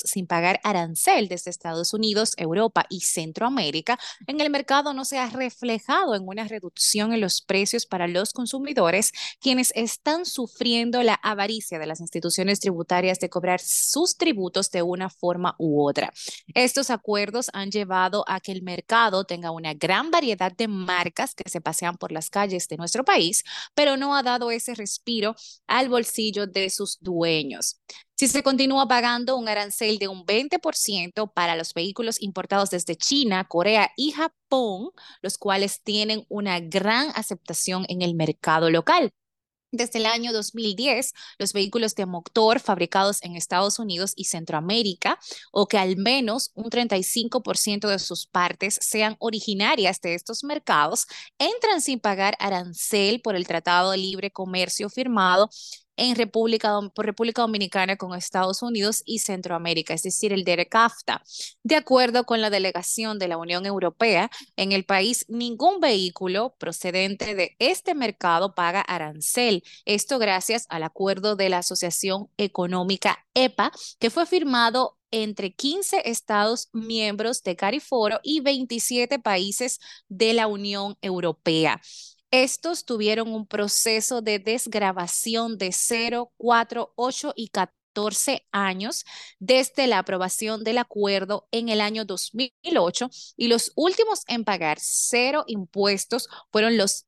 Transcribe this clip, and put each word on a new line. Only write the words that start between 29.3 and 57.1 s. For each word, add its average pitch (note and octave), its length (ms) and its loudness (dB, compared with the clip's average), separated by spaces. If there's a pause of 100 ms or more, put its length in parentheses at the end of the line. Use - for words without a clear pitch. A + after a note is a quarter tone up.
un A3+ 100 -4
arancel G#3 500 -2
de G3 100 -2
un F#3 180 -12
veinte C4+ 320 2
por D#4+ 180 -2
ciento G3+ 560 -2
para E3+ 240 2
los E3 160 -6
vehículos F3+ 480 -4
importados G3 480 0
desde F3 280 -4
China, A3 520 0
Corea G3 480 4
y C#4+ 140 -2
Japón, C4 800 -2 (320)
los F#3 160 -6
cuales G3 440 0
tienen G#3+ 460 -2
una G3+ 320 -2
gran G3 540 0
aceptación F#3 720 -4
en F3+ 140 -4
el F3 120 2
mercado D#3+ 540 2
local. A3+ 420 4 (640)
Desde A#3 260 -2
el A3 80 0
año A#3 260 0
dos G#3+ 220 -4
mil G#3+ 220 -2
diez, B3+ 360 0 (260)
los G3+ 140 -2
vehículos G#3 440 0
de G3 100 -2
motor A3 540 2
fabricados G3 640 2
en F3 120 -12
Estados F#3+ 460 0
Unidos G3 340 -4
y G3 120 -8
Centroamérica, F#3 920 -2 (340)
o G3 140 4
que - 100 2
al F#3 200 2
menos A#3 580 0
un A3 160 -8
treinta A#3+ 260 0
y F#3 60 2
cinco A#3 400 -2
por - 160 -2
ciento G#3 300 0
de G3 100 2
sus - 280 -8
partes F#3 540 0
sean G#3+ 380 0
originarias G#3+ 840 0
de E3+ 140 -2
estos A3+ 300 -8
mercados, A3 640 2 (300)
entran G4+ 460 2
sin C4 160 0
pagar G3+ 400 2
arancel G3 840 0
por G#3+ 140 -2
el F3+ 120 -2
Tratado F3+ 440 4
de F#3+ 80 0
Libre F#3+ 320 -4
Comercio F#3 580 -4
firmado G#3 640 4 (480)
en A#3+ 160 2
República A3+ 580 2
Dom-, G3+ 200 -2
por G#3 140 -4
República A3+ 340 -2